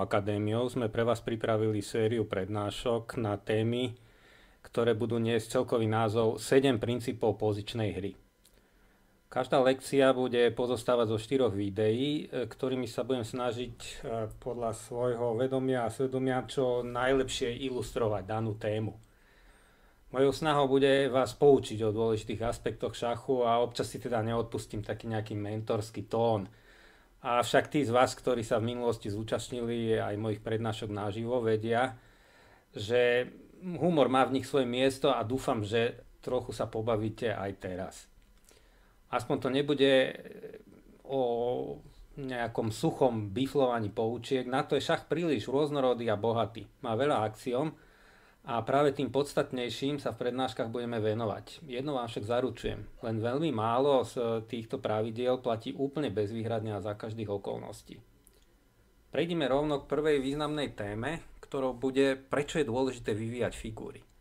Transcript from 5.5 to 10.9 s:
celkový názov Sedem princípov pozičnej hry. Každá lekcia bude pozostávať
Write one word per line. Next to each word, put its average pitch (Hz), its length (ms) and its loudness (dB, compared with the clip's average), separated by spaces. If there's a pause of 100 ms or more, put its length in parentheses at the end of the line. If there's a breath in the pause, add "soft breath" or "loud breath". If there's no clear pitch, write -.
celkový 123 320 2
názov 113 480 2
Sedem 135 400 4
princípov 117 640 -2
pozičnej 107 560 -2
hry. 95 160 -6 (1200 soft breath)
Každá 131 320 2
lekcia 135 480 4
bude 120 400 4
pozostávať 120 560 2